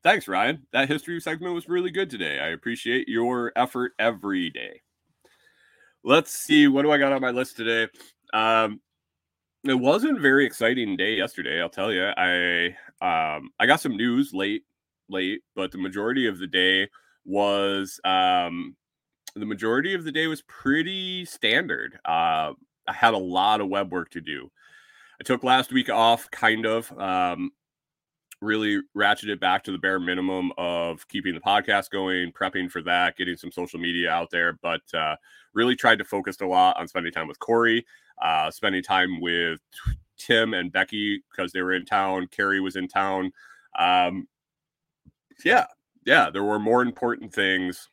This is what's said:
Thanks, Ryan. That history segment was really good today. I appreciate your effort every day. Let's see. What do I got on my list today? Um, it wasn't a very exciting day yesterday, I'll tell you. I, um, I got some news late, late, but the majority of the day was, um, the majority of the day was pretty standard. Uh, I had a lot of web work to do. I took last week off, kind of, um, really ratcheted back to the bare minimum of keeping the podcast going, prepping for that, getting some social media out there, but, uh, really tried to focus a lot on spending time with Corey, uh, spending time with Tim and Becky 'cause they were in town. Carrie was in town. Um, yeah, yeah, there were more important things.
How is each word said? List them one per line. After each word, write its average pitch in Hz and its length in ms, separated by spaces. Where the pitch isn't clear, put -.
Thanks, 190 240
Ryan. 110 460
That 135 160
history 165 320
segment 170 340
was 170 140
really 180 220
good 185 180
today. 80 320
I 78 80
appreciate 117 580
your 120 480
effort 123 440
every 98 500
day. 58 320
Let's 151 300
see. 147 360
What 139 140
do 151 80
I 147 80
got 139 140
on 135 80
my 127 100
list 127 260
today? 113 300
Um, 110 480
it 135 100
wasn't 202 440
a 156 40
very 135 240
exciting 113 500
day 101 180
yesterday, 85 460
I'll 85 80
tell 104 240
you. 92 140
I, 87 520
um, 80 500
I 113 60
got 151 140
some 123 160
news 123 360
late, 98 320
late, 95 320
but 92 160
the 92 80
majority 104 480
of 95 120
the 90 100
day 95 400
was, 98 800
um, 90 680
the 107 100
majority 113 480
of 175 80
the 156 100
day 156 140
was 156 160
pretty 185 840
standard. 87 800
Uh, 80 480
I 98 40
had 117 220
a 98 40
lot 95 420
of 101 80
web 98 240
work 87 200
to 87 80
do. 71 300
I - 40
took 127 200
last 127 280
week 127 160
off, 113 440
kind 110 340
of, 113 320
um, 92 540
really 107 400
ratcheted 104 420
back 95 240
to - 80
the 92 80
bare 95 220
minimum 92 580
of 85 480
keeping 95 260
the 80 80
podcast 101 500
going, 92 420
prepping 92 360
for 85 140
that, 87 340
getting 90 200
some 85 160
social 87 260
media 87 320
out 82 220
there, 85 300
but, 82 200
uh, 78 200
really 123 220
tried 113 220
to 101 60
focus 98 360
a 95 60
lot 92 300
on 85 120
spending 85 240
time 80 160
with - 100
Corey, 117 480
uh, 78 300
spending 95 320
time 92 380
with 85 400
Tim 113 380
and 87 180
Becky 101 580
'cause 90 220
they 92 100
were 92 120
in 90 100
town. 95 420
Carrie 98 340
was 95 140
in 92 140
town. 95 440
Um, 90 480
yeah, 226 220
yeah, 123 260
there 95 120
were 104 160
more 113 240
important 120 500
things. 95 600